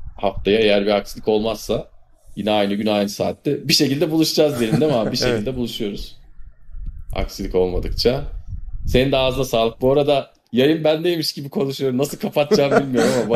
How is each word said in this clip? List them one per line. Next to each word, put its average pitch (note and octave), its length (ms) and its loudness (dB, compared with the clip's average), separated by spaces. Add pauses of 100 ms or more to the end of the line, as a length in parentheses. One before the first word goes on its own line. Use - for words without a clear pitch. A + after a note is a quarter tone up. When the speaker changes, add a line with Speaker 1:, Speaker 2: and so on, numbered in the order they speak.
(180)
Speaker 1:
Haftaya G2+ 420 0
eğer G2+ 260 4
bir G#2 60 2
aksilik - 360 -4
olmazsa A2 600 -2 (480)
yine G2+ 160 -2
aynı G2+ 220 2
gün G#2 140 -2
aynı G#2 220 0
saatte A2+ 580 -4
bir C#3 60 0
şekilde D3+ 380 2
buluşacağız D#3 480 2
diyelim A2+ 220 2
değil D3+ 100 2
mi C3 60 2
abi? G#2+ 140 -2
Bir B2 100 -2
Speaker 2:
<laughs> - 20 -2
Evet. B2+ 100 2
Speaker 1:
şekilde A2+ 220 -4
buluşuyoruz. A2+ 640 -6 (960)
Aksilik G2 400 -4
olmadıkça. F#2 680 0 (640)
Senin C3+ 240 2
de C3+ 60 2
ağzına C3 280 0
sağlık. A2+ 360 0
Bu B2+ 100 4
arada C#3+ 400 2 (200)
yayın D3+ 320 4
bendeymiş D#3 500 0
gibi C#3+ 160 -10
konuşuyorum. C3+ 480 -2
Nasıl - 220 -2
kapatacağımı C#3+ 600 2
bilmiyorum B2+ 320 0
ama B2 100 0
Speaker 2:
<laughs> - 20 -6 (100)